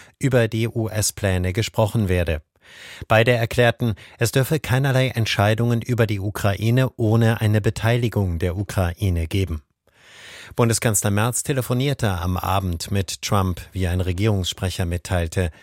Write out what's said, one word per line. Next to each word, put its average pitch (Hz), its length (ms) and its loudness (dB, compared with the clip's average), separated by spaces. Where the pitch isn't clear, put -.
über 123 280 2
die 113 220 -2
U-S-Pläne 98 840 -2
gesprochen 107 560 0
werde. 82 340 0
Beide 117 260 4
erklärten, 117 640 2
es 120 120 0
dürfe 143 300 0
keinerlei 131 480 2
Entscheidungen 113 720 0
über 117 260 0
die 104 140 -2
Ukraine 107 760 0
ohne 113 440 2
eine 107 220 2
Beteiligung 110 760 0
der 87 200 -2
Ukraine 90 680 -2
geben. 80 360 -2
Bundeskanzler 113 560 2
Merz 107 320 0
telefonierte 131 680 -2
am 90 260 -2
Abend 92 540 -2
mit 101 320 -2
Trump, 95 400 0
wie 92 160 -2
ein 90 140 0
Regierungssprecher 92 840 -2
mitteilte. 87 640 -2